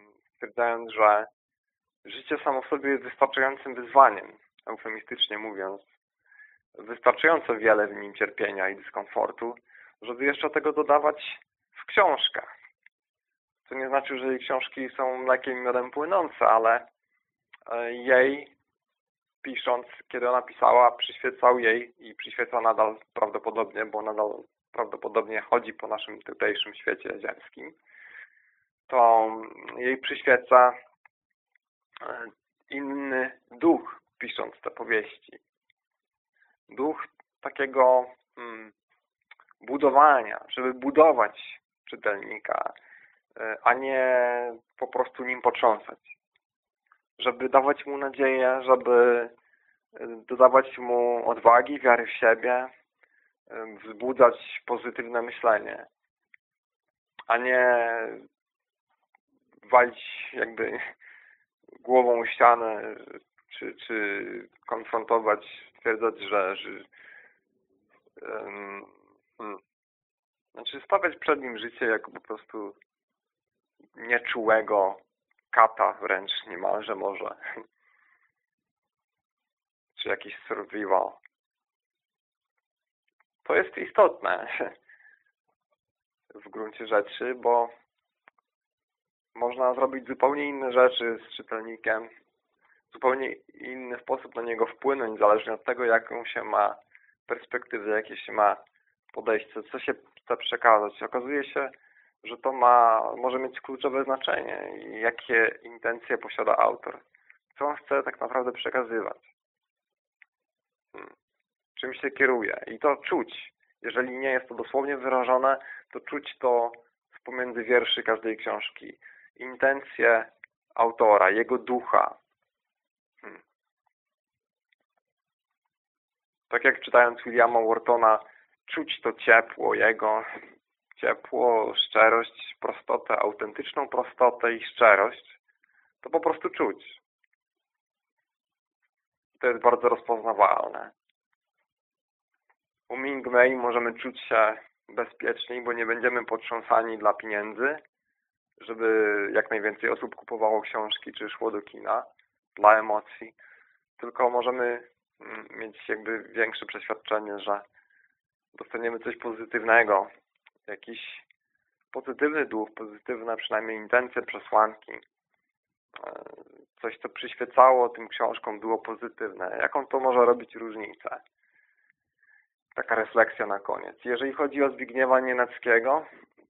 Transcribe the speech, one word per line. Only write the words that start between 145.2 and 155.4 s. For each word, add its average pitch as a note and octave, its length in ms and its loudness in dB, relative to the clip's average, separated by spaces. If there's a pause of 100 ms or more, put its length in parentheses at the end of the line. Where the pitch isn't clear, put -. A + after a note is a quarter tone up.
bo A#2+ 100 -4
nie A#2 140 -6
będziemy A#2 380 -2
potrząsani A2+ 720 -2
dla G#2 160 2
pieniędzy, A2 640 -6 (840)
żeby A2 720 0
jak G#2+ 180 0
najwięcej G#2+ 400 -4
osób A2+ 240 -8
kupowało A2 460 -2
książki G#2+ 520 -8
czy G#2+ 180 -12
szło A2+ 200 -6
do G#2 120 -8
kina A2 420 -6 (520)
dla G#2 220 8
emocji, A2 560 -6 (640)
tylko A#2+ 320 0
możemy, A#2+ 580 -2 (320)
mm, A2 300 -18